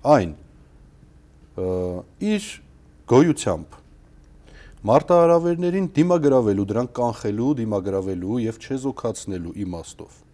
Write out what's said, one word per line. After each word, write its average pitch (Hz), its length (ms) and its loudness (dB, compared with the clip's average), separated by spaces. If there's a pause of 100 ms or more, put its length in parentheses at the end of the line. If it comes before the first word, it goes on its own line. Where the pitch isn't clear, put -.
այն, 113 300 4 (1200)
ը, 92 140 -6 (680)
իր 208 160 -4 (600)
գոյությամբ 120 680 2 (1120)
մարտահրավերներին 170 1040 2
դիմագրավելու, 135 800 2
դրանք 120 260 -4
կանխելու, 117 640 -2
դիմագրավելու 98 800 -4
և 113 220 -6
չեզոքացնելու 113 920 -8 (100)
իմաստով 85 540 -12 (180)